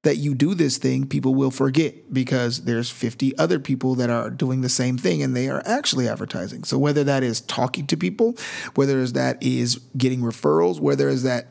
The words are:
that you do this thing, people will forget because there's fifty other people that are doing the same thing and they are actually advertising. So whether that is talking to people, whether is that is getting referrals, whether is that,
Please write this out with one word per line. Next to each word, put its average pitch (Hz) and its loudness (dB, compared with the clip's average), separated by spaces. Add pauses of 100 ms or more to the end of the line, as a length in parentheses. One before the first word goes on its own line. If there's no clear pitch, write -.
that 147 4
you 143 -2
do 139 2
this 151 0
thing, 135 0
people 131 0
will 135 2
forget 139 0
because 123 0
there's 117 -2
fifty 131 -2
other 165 2
people 131 -2
that 123 0
are 120 -2
doing 131 -2
the 127 -2
same 127 0
thing 165 0
and 131 -2
they 127 -2
are 139 -4
actually 196 0
advertising. - -6
So - -2
whether 143 2
that 135 2
is 117 0
talking - -4
to 160 0
people, 202 0 (380)
whether 139 2
is 123 -2
that 131 0
is 123 0 (160)
getting 127 2
referrals, 151 2
whether 139 2
is 131 0
that, 123 -2